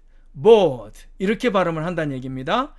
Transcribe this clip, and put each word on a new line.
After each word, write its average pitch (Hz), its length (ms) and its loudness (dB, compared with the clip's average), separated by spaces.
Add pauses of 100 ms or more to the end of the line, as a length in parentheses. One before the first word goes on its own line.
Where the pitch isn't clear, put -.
(400)
bored 147 640 4 (120)
이렇게 220 340 -2
발음을 170 340 -2
한다는 165 300 -4
얘기입니다. 131 640 -6